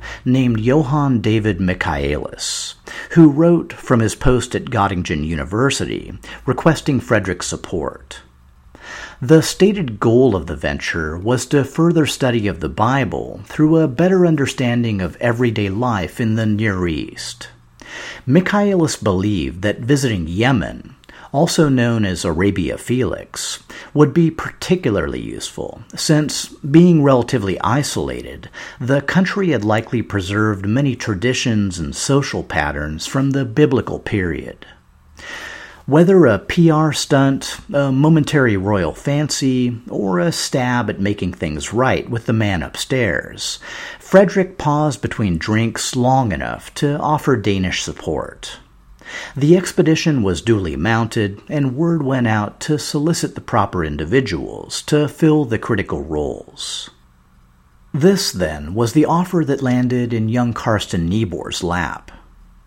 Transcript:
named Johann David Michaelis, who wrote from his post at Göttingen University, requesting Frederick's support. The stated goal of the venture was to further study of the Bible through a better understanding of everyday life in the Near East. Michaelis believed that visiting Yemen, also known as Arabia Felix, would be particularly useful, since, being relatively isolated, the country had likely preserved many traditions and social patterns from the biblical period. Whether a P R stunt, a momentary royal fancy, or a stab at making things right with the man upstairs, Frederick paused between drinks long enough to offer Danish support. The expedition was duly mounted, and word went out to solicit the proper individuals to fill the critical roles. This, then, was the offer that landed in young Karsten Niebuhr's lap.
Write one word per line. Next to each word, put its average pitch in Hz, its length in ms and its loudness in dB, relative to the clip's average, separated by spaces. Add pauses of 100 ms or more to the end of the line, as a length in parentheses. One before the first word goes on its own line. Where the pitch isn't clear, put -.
(260)
named 127 340 2
Johann 135 600 2
David 107 400 0
Michaelis, 76 1120 -4 (360)
who 165 180 10
wrote 165 420 4
from - 300 0
his 107 140 0
post - 380 2
at - 120 -4
Göttingen 92 580 0
University, 82 880 -4 (320)
requesting 139 540 0
Frederick's 101 480 -2
support. - 720 -8 (1000)
The 151 200 6
stated 185 580 0
goal 120 360 4
of 82 120 -4
the 78 100 -6
venture 78 600 -6
was 117 300 -2
to 143 160 2
further 165 420 2
study 117 420 0
of 82 120 -4
the 85 80 -4
Bible 92 800 -2
through 156 320 2
a 160 100 2
better 180 380 2
understanding 120 720 0
of 87 180 -4
everyday 117 520 0
life 101 500 -4
in 113 160 0
the 113 100 0
Near 104 420 0
East. - 600 -8 (760)
Michaelis 185 720 2
believed 92 640 -2
that 104 180 -2
visiting 117 480 0
Yemen, 95 680 -2 (360)
also 156 360 2
known 120 380 2
as 92 180 -2
Arabia 87 540 0
Felix, - 840 -4 (320)
would 143 200 4
be 165 180 4
particularly 98 880 -2
useful, - 640 -10 (120)
since, - 520 0
being 160 560 6
relatively 117 580 2
isolated, 71 880 -4 (300)
the 135 220 0
country 185 480 0
had 120 140 0
likely 110 380 0
preserved 101 640 -2
many 123 300 0
traditions 107 800 -2
and 76 180 -6
social 135 480 0
patterns 73 640 -4
from 135 260 -2
the 139 120 -2
biblical 120 560 0
period. 85 680 -4 (1200)
Whether 170 400 6
a 104 140 4
P 165 320 2
R 156 220 2
stunt, 135 640 0 (140)
a 143 200 0
momentary 139 640 4
royal 95 360 0
fancy, 131 840 -2 (120)
or 185 300 -2
a 170 120 0
stab 123 580 -2
at 101 100 -4
making 98 340 -2
things 78 400 -6
right 120 360 0
with 113 160 -6
the 127 80 0
man 101 300 0
upstairs, - 960 -4 (400)
Frederick 185 580 2
paused 147 440 0
between 101 360 -2
drinks 110 580 -2
long 127 360 2
enough 60 440 -6
to 143 220 0
offer 147 380 2
Danish 98 480 0
support. - 720 -8 (800)
The 147 200 6
expedition 160 680 2
was 87 180 0
duly 95 340 0
mounted, 107 720 -2
and 139 280 -2
word 165 280 0
went 131 240 0
out 107 340 -2
to 151 180 -2
solicit 156 560 -2
the - 60 -10
proper 92 440 0
individuals 76 960 -2
to 147 240 2
fill 151 380 2
the 113 140 -2
critical 101 420 -4
roles. 76 880 -8 (1040)
This, 180 380 2
then, 78 420 -6
was 113 200 0
the 151 120 4
offer 170 400 0
that 135 160 -2
landed 123 500 0
in 110 160 0
young 120 260 0
Karsten 101 540 -2
Niebuhr's 92 560 -2
lap. 87 480 -4 (560)